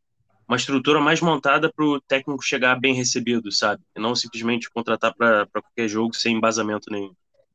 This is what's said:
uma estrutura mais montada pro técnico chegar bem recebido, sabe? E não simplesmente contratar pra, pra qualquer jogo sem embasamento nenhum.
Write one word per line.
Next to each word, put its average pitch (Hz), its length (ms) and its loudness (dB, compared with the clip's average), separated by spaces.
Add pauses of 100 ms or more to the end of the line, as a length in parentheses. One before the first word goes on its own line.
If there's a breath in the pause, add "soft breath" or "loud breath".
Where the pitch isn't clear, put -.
(460)
uma 120 80 0
estrutura 139 460 2
mais 156 180 2
montada 151 500 2
pro 147 380 0
técnico 135 340 -2
chegar 127 380 0
bem 131 140 2
recebido, 120 580 0
sabe? 101 320 -2 (100)
E - 60 -14
não 117 160 -2
simplesmente 117 540 -4
contratar 113 440 -2
pra, 110 340 2
pra 104 140 -6
qualquer 117 280 -6
jogo 113 260 -2
sem 117 220 0
embasamento 107 520 -2
nenhum. 101 220 -6 (440)